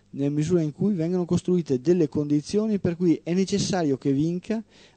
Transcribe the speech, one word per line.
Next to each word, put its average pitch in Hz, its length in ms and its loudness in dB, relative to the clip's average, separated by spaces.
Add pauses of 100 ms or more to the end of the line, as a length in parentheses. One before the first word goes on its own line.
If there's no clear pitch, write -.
(100)
nella 143 200 -2
misura 156 300 0
in 151 120 -2
cui 202 220 -2
vengono 175 300 -2
costruite 170 560 0
delle 165 280 2
condizioni 165 680 -2
per 170 180 -2
cui 170 260 2
è 160 100 -4
necessario 185 640 0
che 139 160 0
vinca, 175 500 -2 (340)